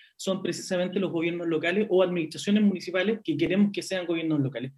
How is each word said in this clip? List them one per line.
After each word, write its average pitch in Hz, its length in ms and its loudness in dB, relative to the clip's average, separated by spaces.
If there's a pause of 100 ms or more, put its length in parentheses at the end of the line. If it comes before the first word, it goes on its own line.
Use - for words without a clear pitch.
(160)
son 190 260 -4
precisamente 185 560 -2
los 170 140 -2
gobiernos 170 340 -2
locales 170 440 0
o 185 120 6
administraciones 180 600 0
municipales 185 600 2
que 151 140 -2
queremos 185 360 4
que 170 100 -6
sean 180 240 -4
gobiernos 160 340 0
locales. 127 380 -2